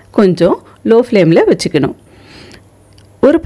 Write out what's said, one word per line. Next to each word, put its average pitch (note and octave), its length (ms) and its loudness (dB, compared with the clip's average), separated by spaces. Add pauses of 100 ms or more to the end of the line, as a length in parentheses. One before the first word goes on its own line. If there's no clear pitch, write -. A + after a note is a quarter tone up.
(200)
கொஞ்சம் F#3 380 0 (340)
லோ A3+ 160 4
ஃப்ளேம்ல F3 440 2
வச்சுக்கணும். F3 440 -4 (1300)
ஒரு D#4+ 160 0